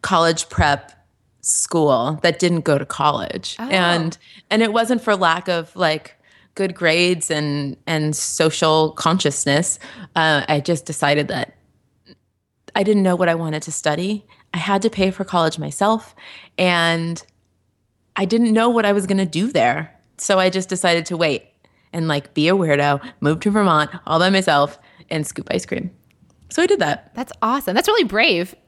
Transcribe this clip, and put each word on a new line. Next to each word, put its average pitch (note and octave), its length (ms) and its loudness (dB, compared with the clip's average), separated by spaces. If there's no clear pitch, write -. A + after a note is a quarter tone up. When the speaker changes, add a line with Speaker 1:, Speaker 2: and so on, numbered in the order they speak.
Speaker 1:
college E3 460 2
prep D3 440 -2
school D3 800 0
that E3+ 160 2
didn't E3+ 240 0
go D3+ 160 2
to C#3 80 -6
college. - 720 -4
Speaker 2:
Oh. A#3+ 100 -10
Speaker 1:
And, F3 480 0
and A3 120 2
it A3 100 0
wasn't A3+ 300 0
for G#3+ 140 0
lack F3 320 0
of, E3+ 280 -4
like, D#3 400 -2
good F#3+ 200 -2
grades F3 560 2
and, D3 460 -2
and D#3 300 -2
social D#3 760 0
consciousness. D#3 840 0
Uh, D#3 320 2
I D3 120 2
just D#3 240 -2
decided D3 440 -2
that - 280 -6
I G3+ 80 0
didn't G3+ 200 2
know F#3 140 2
what F3 120 2
I E3 60 2
wanted D#3 280 -4
to D#3 100 -10
study. F3+ 540 -4
I F#3 60 -6
had F#3+ 240 0
to A3+ 80 2
pay G3 200 0
for F#3 140 -6
college E3 340 0
myself, G3 560 -2
and E3 680 0
I G3 80 0
didn't A3+ 280 2
know A3+ 160 4
what A#3 160 2
I G3+ 80 4
was G3+ 140 0
gonna G3 200 0
do F3 260 -2
there. D3 440 0
So G3 220 0
I F#3 100 4
just F#3 180 -4
decided E3+ 380 0
to F3 100 -6
wait D#3 280 0
and, D#3+ 160 -4
like, C#3+ 260 -2
be D3+ 140 2
a F3+ 40 4
weirdo, C#3+ 480 2
move D#3 200 0
to G#3+ 100 0
Vermont F3 400 2
all D#3+ 120 0
by F3+ 100 4
myself, E3 500 2
and D#3 180 -4
scoop - 260 -10
ice - 120 -2
cream. - 260 -6
So - 140 -2
I F4+ 40 2
did G4 140 2
that. - 340 -4
Speaker 2:
That's B3 180 -10
awesome. C4 320 -2
That's C4 120 2
really G#4+ 180 2
brave. G3 520 0